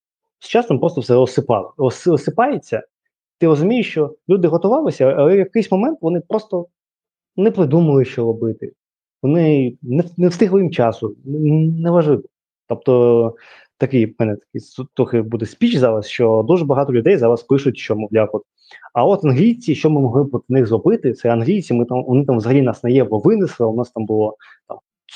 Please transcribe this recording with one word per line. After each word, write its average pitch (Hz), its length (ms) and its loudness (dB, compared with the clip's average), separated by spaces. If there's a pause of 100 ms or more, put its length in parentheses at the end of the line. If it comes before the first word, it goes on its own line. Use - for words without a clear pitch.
(400)
з - 80 -20
часом 226 320 0
просто 156 220 -4
все 120 120 0
розсипало, 123 640 0
розс-, 131 340 -2
розсипається, 165 720 -2 (580)
ти 170 60 2
розумієш, 180 440 0
що 147 240 -4 (140)
люди 175 180 2
готувалися, 180 580 0
але 147 300 2
в - 20 4
якийсь 196 340 -2
момент 240 300 -2
вони 170 180 -2
просто 190 480 -6 (680)
не 190 160 2
придумали, 151 540 2
що 117 200 -6
робити. 113 480 -4 (500)
Вони 143 580 2
не 135 220 -2
в-, 175 140 -18
не 175 100 2
встигли 190 340 2
їм 170 100 -2
часу, 113 440 -2 (120)
н-, 143 80 -8
н-, 156 460 0
неважливо. 165 420 2 (440)
Тобто 117 680 2 (420)
такий 123 280 0
в 110 140 -8
мене 107 160 -2
такий - 260 -14
су-, - 320 -16
трохи 117 280 -2
буде 110 240 -6
спіч 240 300 -2
зараз, 113 320 0
що 113 400 0
дуже 170 180 2
багато 139 280 0
людей 143 240 2
зараз 117 260 2
пишуть, 135 340 0
що, - 180 -4
мовляв, 107 380 0
от, 107 100 -6 (500)
а 123 120 2
от 170 200 0
англійці, 160 500 2
що - 140 0
ми 147 120 2
могли 131 220 2
б 143 80 -6
проти - 180 -6
них 127 180 2
зробити? 120 460 0
Це 117 160 -4
англійці, 123 440 0
ми 120 120 0
там, 123 180 -4
вони 131 220 0
там 131 120 0
взагалі 127 240 2
нас 120 220 -2
на 120 60 -2
Євро 120 280 2
винесли, 165 480 0
у 110 100 -2
нас 120 160 -6
там 110 140 -8
було 107 300 -2 (320)
там - 100 -14 (380)